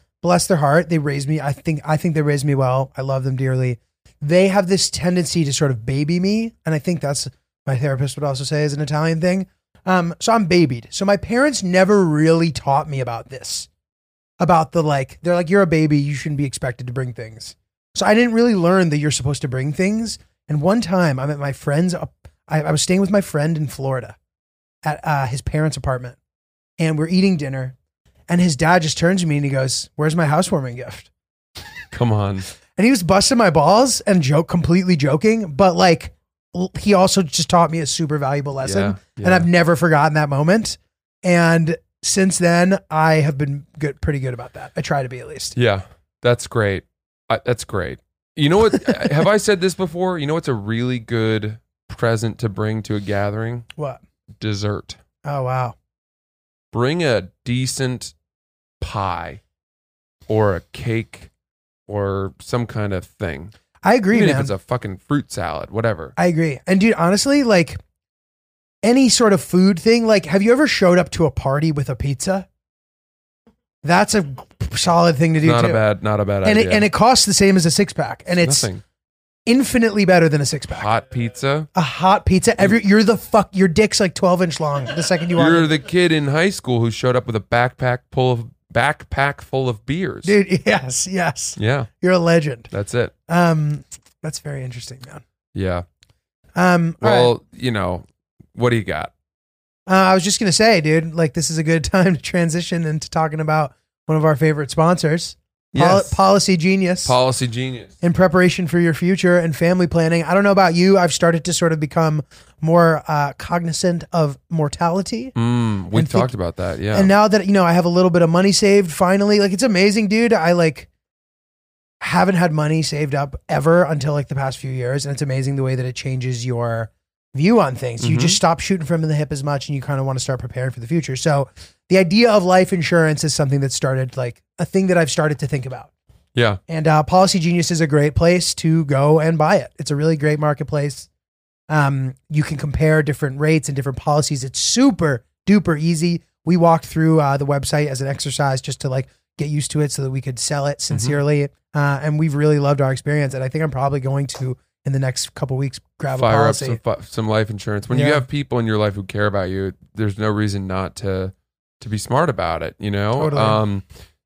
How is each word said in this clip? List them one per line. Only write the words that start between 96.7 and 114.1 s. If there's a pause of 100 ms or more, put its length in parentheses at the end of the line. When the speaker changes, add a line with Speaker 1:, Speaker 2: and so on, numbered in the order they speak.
Speaker 1:
all
Speaker 2:
Well,
Speaker 1:
right. (220)
Speaker 2:
you
know, (480)
what
do
you
got? (760)
Speaker 1:
Uh,
I
was
just
gonna
say,
dude,
like,
this
is
a
good
<laughs>
time
to
transition
into
talking
about (320)
one
of
our
favorite
sponsors. (400)
Pol-,
Speaker 2:
Yes.
Speaker 1:
Policy
Genius.
Speaker 2:
Policy
Genius.
Speaker 1:
In
preparation
for
your
future
and
family
planning.
I
don't
know
about
you.
I've
started
to
sort
of
become (400)
more,
uh,
cognizant (100)